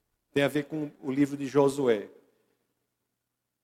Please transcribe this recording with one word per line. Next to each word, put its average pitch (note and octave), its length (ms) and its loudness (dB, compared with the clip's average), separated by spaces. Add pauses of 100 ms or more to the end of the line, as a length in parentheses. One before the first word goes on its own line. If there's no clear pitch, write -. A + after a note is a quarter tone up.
(320)
Tem C#3+ 120 0
a C#3 40 4
ver C#3+ 180 -2
com D3+ 260 -8 (100)
o C#3+ 100 -6
livro C#3 240 0
de C#3 120 -8
Josué. C3 600 2 (1600)